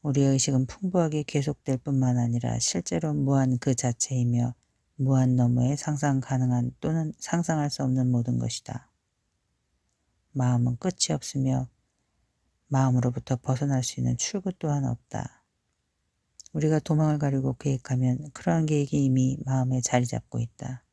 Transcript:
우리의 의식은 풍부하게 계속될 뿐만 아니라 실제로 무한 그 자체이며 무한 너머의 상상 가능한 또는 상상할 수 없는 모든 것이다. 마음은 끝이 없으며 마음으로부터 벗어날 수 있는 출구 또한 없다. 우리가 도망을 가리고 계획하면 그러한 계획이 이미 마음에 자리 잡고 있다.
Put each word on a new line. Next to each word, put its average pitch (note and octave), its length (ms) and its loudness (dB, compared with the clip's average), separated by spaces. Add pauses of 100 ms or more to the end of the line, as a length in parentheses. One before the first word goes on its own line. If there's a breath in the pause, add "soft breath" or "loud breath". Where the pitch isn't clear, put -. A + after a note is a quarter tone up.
우리의 C#3 260 4
의식은 C3+ 360 2
풍부하게 E3 580 -2
계속될 C#3 560 -2
뿐만 B2+ 380 0
아니라 A#2+ 420 0
실제로 E3 540 -2
무한 C3+ 460 2
그 C3 160 0
자체이며 A#2+ 800 0 (400)
무한 C3 400 2
너머의 B2 400 2
상상 C#3+ 460 0
가능한 B2 580 0
또는 D#3 400 -2
상상할 D#3+ 500 -2
수 - 140 -6
없는 C3 260 2
모든 B2 300 0
것이다. - 500 -8 (1400)
마음은 B2 460 2
끝이 - 360 -2
없으며 C3 540 -2 (1000)
마음으로부터 B2+ 680 2
벗어날 C3 480 -2
수 - 160 -8
있는 B2 160 0
출구 F#3 380 -6
또한 C#3+ 320 -2
없다. - 580 -8 (1120)
우리가 D#3 260 2
도망을 D3+ 400 2
가리고 C#3 380 0
계획하면 C3 720 -2
그러한 E3 340 0
계획이 D3 380 0
이미 C3 420 2
마음에 C3 360 0
자리 B2 240 2
잡고 A#2+ 340 -6
있다. B2 540 -8